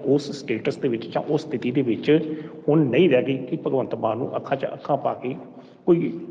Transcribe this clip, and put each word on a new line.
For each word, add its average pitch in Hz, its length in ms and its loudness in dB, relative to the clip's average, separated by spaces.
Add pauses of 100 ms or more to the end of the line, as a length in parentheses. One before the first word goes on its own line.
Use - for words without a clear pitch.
ਉਸ 139 260 2
ਸਟੇਟਸ 120 440 -4
ਦੇ 143 120 -2
ਵਿੱਚ 113 180 -2
ਜਾਂ 143 180 -2
ਉਸ 151 180 0
ਸਥਿਤੀ 123 280 -4
ਦੇ 139 120 2
ਵਿੱਚ 117 280 0 (580)
ਹੁਣ 151 160 6
ਨਹੀਂ 139 260 4
ਰਹਿ 123 120 6
ਗਈ 131 140 0 (100)
ਕਿ 160 100 -4
ਭਗਵੰਤ 131 380 -2
ਮਾਨ 110 240 -2
ਨੂੰ - 180 -4
ਅੱਖਾਂ 135 200 -4
'ਚ - 80 -4
ਅੱਖਾਂ - 320 -2
ਪਾ 127 180 -2
ਕੇ - 200 -6 (520)
ਕੋਈ 170 240 4 (200)